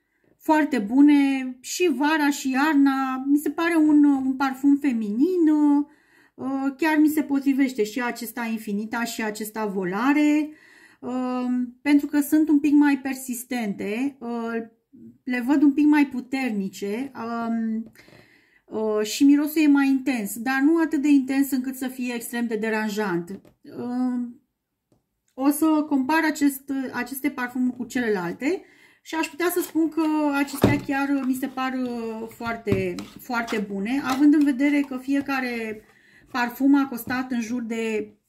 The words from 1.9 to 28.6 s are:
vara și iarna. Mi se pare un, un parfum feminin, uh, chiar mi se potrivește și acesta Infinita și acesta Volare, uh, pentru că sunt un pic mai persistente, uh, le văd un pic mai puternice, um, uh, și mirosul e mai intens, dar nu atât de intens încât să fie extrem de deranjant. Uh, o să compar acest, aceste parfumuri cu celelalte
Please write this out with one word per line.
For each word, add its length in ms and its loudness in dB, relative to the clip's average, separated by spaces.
vara 360 2
și 200 -4
iarna. 760 2
Mi 120 4
se 120 -2
pare 260 0
un, 280 6
un 320 2
parfum 400 2
feminin, 720 0
uh, 1300 0
chiar 220 0
mi 100 6
se 140 0
potrivește 640 0
și 180 -4
acesta 420 -8
Infinita 600 -4
și 200 -6
acesta 420 -6
Volare, 840 2
uh, 460 -4
pentru 240 4
că 140 0
sunt 280 2
un 120 6
pic 120 2
mai 260 6
persistente, 1200 -6
uh, 440 -6
le 160 -2
văd 220 2
un 100 6
pic 140 4
mai 200 6
puternice, 1080 -6
um, 800 -4
uh, 380 -2
și 220 0
mirosul 380 4
e 40 4
mai 220 4
intens, 500 -4
dar 220 -4
nu 200 4
atât 220 0
de 60 0
intens 420 2
încât 240 -4
să 140 -8
fie 260 -8
extrem 320 -6
de 100 -2
deranjant. 840 -4
Uh, 680 -4
o 160 2
să 380 2
compar 360 2
acest, 480 0
aceste 380 -6
parfumuri 460 -4
cu 80 -10
celelalte 800 -2